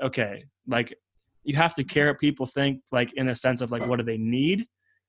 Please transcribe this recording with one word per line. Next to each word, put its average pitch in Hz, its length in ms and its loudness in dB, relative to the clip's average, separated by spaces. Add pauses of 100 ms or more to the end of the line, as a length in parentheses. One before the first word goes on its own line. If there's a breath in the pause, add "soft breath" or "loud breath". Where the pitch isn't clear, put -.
okay, 113 420 -4 (220)
like, 120 280 -2 (500)
you 143 120 -2
have 165 200 4
to 139 80 -2
care 147 240 2
what 139 100 0
people 143 280 0
think, 139 440 -2
like, 123 220 0
in 131 160 -2
a 120 80 -2
sense 127 240 0
of, 120 100 -4
like, 120 160 -4
what 120 120 2
do 117 60 -2
they 117 120 -2
need? 135 500 0 (420)